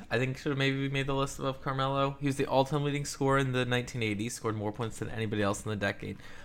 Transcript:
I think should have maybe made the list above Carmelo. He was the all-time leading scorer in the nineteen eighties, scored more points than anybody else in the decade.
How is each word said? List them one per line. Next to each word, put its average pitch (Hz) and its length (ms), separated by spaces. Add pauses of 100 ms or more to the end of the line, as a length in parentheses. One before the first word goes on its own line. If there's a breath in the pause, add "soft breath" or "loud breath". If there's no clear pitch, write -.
I 113 80
think 131 200
should 151 140
have 135 60
maybe 135 300
made 139 200
the 139 60
list 135 260
above 135 220
Carmelo. 139 600
He 143 60
was 135 100
the 135 80
all-time 135 400
leading 143 180
scorer 135 340
in 135 140
the 123 140
nineteen 123 360
eighties, 107 340
scored 110 200
more 107 160
points 110 280
than 107 100
anybody 107 340
else 101 220
in 107 40
the 107 60
decade. 101 420 (280 soft breath)